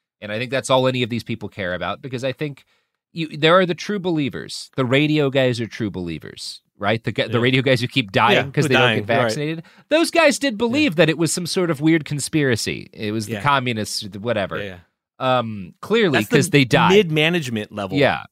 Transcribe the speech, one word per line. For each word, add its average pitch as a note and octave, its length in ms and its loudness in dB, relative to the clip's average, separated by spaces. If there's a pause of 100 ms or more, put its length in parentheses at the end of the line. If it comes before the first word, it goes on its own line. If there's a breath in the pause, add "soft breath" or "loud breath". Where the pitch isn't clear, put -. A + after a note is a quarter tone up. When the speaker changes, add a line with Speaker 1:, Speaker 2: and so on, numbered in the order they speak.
(220)
Speaker 1:
And G#2 100 -12
I A2 80 -6
think B2+ 120 -8
that's C3 180 -4
all C3 180 4
any B2+ 160 0
of G#2+ 60 -2
these A#2 140 -4
people A2 260 -8
care F2+ 240 -6
about, F2 280 -6
because B2+ 220 -10
I C3 80 -4
think D3 320 -10 (480)
you, E3 160 -6 (100)
there D#3+ 220 6
are F#3+ 60 4
the E3+ 100 -2
true G#3 240 -6
believers. D3 800 -6
The C3+ 80 0
radio D3 440 2
guys B2+ 300 0
are A2+ 80 -6
true G2+ 240 -6
believers, - 680 -10 (160)
right? G#2 260 -2
The A#2 80 -4
gu-, A2 160 -2
the A2+ 60 -4
Speaker 2:
Yeah. A#2 100 2
Speaker 1:
radio B2+ 180 4
guys B2 200 2
who B2 60 -2
keep A2 260 -2
dying B2+ 340 4
Speaker 2:
Yeah, C#3 40 -12
Speaker 1:
'cause D3 140 0
Speaker 2:
who D3+ 40 0
Speaker 1:
they C3 60 2
don't C3 60 4
Speaker 2:
dying, A2 220 2
Speaker 1:
get G#2 100 -4
Speaker 2:
right. A#2 100 2
Speaker 1:
vaccinated. D3+ 400 -4 (260 loud breath)
Those D#4+ 200 2
guys D#4 300 4
did B3+ 180 -2
believe A#3+ 360 0
Speaker 2:
Yeah. - 20 -10
Speaker 1:
that D#3+ 140 6
it D#3+ 80 0
was E3 160 0
some F3+ 120 -6
sort F3 240 0
of D3 120 -4
weird D#3+ 240 4
conspiracy. B2+ 880 -2
It G#2 180 -8
was A2 140 -4
the G#2+ 80 -8
Speaker 2:
Yeah. G2+ 80 -6
Speaker 1:
communists, B2 640 -2 (140)
whatever. G2 400 -4
Speaker 2:
Yeah, G2+ 80 -8
yeah. F#2 140 -14 (400)
Speaker 1:
Um, A2+ 600 -2
clearly, G3 400 0
Speaker 2:
That's G#2+ 100 -2
the - 80 4
Speaker 1:
'cause C3+ 120 2
they C#3+ 160 6
died. B2+ 260 4
Speaker 2:
mid-management D#3 800 2
level. G2+ 280 -4
Speaker 1:
Yeah. F#2+ 320 2